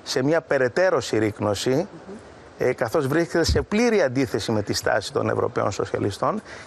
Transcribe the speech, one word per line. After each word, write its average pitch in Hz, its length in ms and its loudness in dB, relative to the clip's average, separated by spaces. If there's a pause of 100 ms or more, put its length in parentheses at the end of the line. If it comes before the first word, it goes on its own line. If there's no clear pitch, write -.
σε 131 200 -2
μια 156 180 2
περαιτέρω 143 600 2
συρρίκνωση, 110 840 0 (680)
ε, 127 160 2
καθώς 131 340 0
βρίσκεται 165 360 2
σε 147 180 2
πλήρη 220 400 2
αντίθεση 127 500 0
με 107 100 0
τη 107 120 -4
στάση 113 400 -2
των 110 160 0
Ευρωπαίων 110 420 0
Σοσιαλιστών. 113 720 -2 (260)